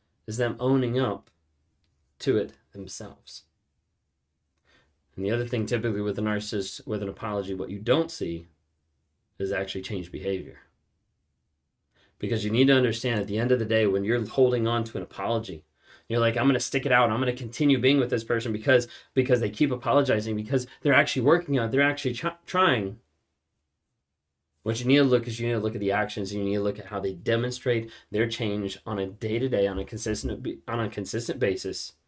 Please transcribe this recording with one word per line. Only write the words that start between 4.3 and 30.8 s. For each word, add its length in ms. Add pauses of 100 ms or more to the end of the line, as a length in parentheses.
And 60
the 80
other 160
thing 180
typically 360
with 180
a 20
narcissist, 640
with 160
an 60
apology, 460
what 160
you 100
don't 320
see 360 (920)
is 120
actually 300
change 300
behavior. 480 (1600)
Because 240
you 80
need 160
to 80
understand 460
at 60
the 100
end 160
of 60
the 60
day, 220
when 160
you're 220
holding 420
on 160
to 140
an 60
apology, 600 (460)
you're 100
like, 160
"I'm 120
gonna 120
stick 260
it 60
out. 180
I'm 100
gonna 120
continue 480
being 180
with 120
this 160
person 260
because, 380 (240)
because 260
they 100
keep 220
apologizing, 640
because 320 (140)
they're 120
actually 280
working 360
on 120
it, 20
they're 100
actually 320
try-, 220 (100)
trying." 540 (1600)
What 180
you 40
need 120
to 60
look 240
is 120
you 80
need 60
to 60
look 160
at 40
the 140
actions, 400
and 80
you 80
need 60
to 60
look 180
at 80
how 120
they 140
demonstrate 760 (220)
their 160
change 580
on 140
a 80
day-to-day, 580
on 140
a 60
consistent 580
be-, 240
on 140